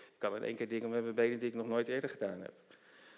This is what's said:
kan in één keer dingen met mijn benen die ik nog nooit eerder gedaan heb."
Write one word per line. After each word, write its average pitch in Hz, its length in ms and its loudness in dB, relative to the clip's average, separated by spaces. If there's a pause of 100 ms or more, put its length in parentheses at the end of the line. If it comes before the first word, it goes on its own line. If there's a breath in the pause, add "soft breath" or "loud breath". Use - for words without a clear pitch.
(180 loud breath)
kan 101 180 0
in 110 80 -4
één 117 120 -2
keer 113 120 -2
dingen 113 220 -2
met 117 140 2
mijn 113 120 -2
benen 120 240 4
die 120 100 0
ik 113 60 -4
nog 113 120 -2
nooit 117 200 2
eerder 131 220 0
gedaan 98 320 -4
heb." - 120 -10 (640 loud breath)